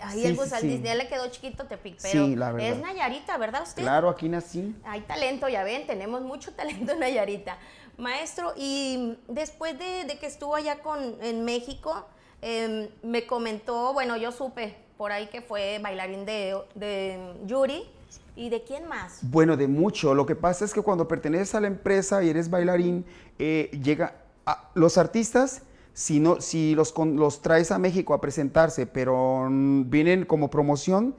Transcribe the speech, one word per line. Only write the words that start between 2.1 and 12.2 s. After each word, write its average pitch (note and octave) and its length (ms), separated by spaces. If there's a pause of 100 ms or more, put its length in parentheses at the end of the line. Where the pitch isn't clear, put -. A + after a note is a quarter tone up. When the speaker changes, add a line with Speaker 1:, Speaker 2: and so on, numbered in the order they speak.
Speaker 2:
Sí, C3+ 100
la A#2+ 160
verdad. A#2+ 160
Speaker 1:
es B3 140
Nayarita, D#4+ 560
¿verdad A#3 240
usted? - 200
Speaker 2:
Claro, D3+ 280
aquí E3 180
nací. E3+ 560
Speaker 1:
Hay G#3+ 180
talento, C4 460
ya G3+ 160
ven, B3+ 220
tenemos A3+ 360
mucho C4 320
talento C#4 380
en E4 80
Nayarita. G3+ 560 (420)
Maestro, D4+ 580
y C4 600 (100)
después D4+ 500
de, F#4 260
de C#4+ 140
que D4+ 80
estuvo D4 280
allá D4 260
con, D4 420
en A3+ 220
México, A#3+ 640 (340)